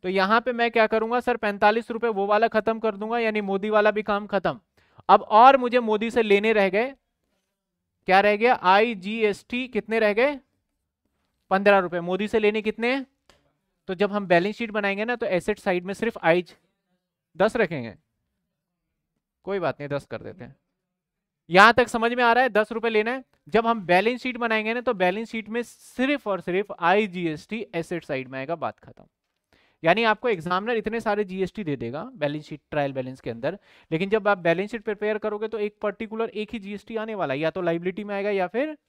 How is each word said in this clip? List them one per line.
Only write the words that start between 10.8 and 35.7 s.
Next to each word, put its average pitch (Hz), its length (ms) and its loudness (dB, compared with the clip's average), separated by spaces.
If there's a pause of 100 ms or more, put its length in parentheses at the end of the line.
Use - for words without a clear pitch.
पन्द्रह 202 280 6
रुपए। 175 220 -2
मोदी 185 260 -2
से 220 120 0
लेने 214 220 2
कितने 220 320 -2
हैं? 269 120 -4 (840)
तो 185 60 -6
जब 196 160 0
हम 202 160 -4
बैलेंस 180 280 4
शीट 226 160 -6
बनाएंगे 202 340 -2
ना, 240 100 -4
तो 240 120 -6
एसेट 185 320 -2
साइड 180 260 -2
में 196 80 -6
सिर्फ 226 300 -4
आई 175 220 4 (880)
दस 202 200 0
रखेंगे, 156 400 -2 (1500)
कोई 196 140 -4
बात 147 220 -4
नहीं, 143 80 -10
दस 143 160 -6
कर 110 160 -12
देते 104 220 -16
हैं। 131 120 -20 (960)
यहां 202 240 8
तक 240 140 2
समझ 233 260 -2
में 247 100 0
आ 233 100 4
रहा 247 100 4
है, 254 60 0
दस 208 220 0
रुपए 226 180 -4
लेना 220 220 0
है। 262 120 -8 (260)
जब 226 180 2
हम 226 180 -2
बैलेंस 202 360 2
शीट 247 160 -6
बनाएंगे 220 360 -2
ना, 240 80 -4
तो 240 140 -2
बैलेंस 185 360 -2
शीट 214 180 -10
में 233 140 -4
सिर्फ - 640 -4
और 190 140 -2
सिर्फ 190 300 -4 (100)
आईजीएसटी 180 840 0 (100)
एसेट 170 300 -6
साइड 131 220 -6
में 131 120 -12
आएगा, 143 180 -6
बात 123 220 -8
खत्म। - 260 -20 (800)
यानी 185 220 4
आपको 220 240 0
एग्जामिनर 190 480 -2
इतने 220 240 -4
सारे 214 220 -2
जीएसटी 190 400 -6
दे 151 120 -4
देगा 123 280 -8 (120)
बैलेंस 147 300 -4
शीट, - 160 -16 (100)
ट्रायल 143 220 -2
बैलेंस 131 280 -8
के 139 80 -10
अंदर, 131 280 -6 (340)
लेकिन 175 180 -2
जब 208 180 2
आप 202 120 4
बैलेंस 175 320 0
शीट 233 120 -10
प्रिपेयर 214 340 -4
करोगे 214 300 -6
तो 214 120 -8
एक 208 220 -6